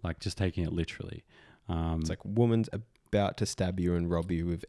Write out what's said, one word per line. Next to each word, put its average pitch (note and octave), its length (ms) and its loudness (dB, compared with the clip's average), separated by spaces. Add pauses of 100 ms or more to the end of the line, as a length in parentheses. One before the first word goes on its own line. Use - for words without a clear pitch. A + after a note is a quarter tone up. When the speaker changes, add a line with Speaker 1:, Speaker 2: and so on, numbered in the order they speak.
Speaker 1:
Like, E2+ 180 -2
just - 180 -4
taking F#2 260 0
it D#2+ 80 -2
literally. - 500 -4 (460)
Um, E2 320 0
Speaker 2:
It's D#2 100 -2
like, - 140 -6
woman's A2+ 480 4
about - 640 -2
to G#2 100 0
stab F#2 320 -2
you F2 160 2
and E2+ 160 0
rob F2 220 0
you E2+ 200 0
of E2+ 160 -4